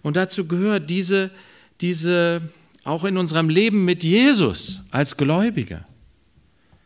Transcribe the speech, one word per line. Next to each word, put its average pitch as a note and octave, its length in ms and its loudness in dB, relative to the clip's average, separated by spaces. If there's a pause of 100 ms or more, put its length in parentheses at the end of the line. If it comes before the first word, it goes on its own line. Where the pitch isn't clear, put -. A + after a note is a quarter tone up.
Und D3 160 -2
dazu F#3 300 -2
gehört F3+ 420 -2
diese, F#3+ 420 -2 (480)
diese, E3+ 640 0 (420)
auch D#3 220 -4
in G3 120 0
unserem E3 320 0
Leben G3+ 360 2
mit F3 180 0
Jesus F#3+ 760 2 (100)
als C#3 240 0
Gläubige, D3 680 -2 (1000)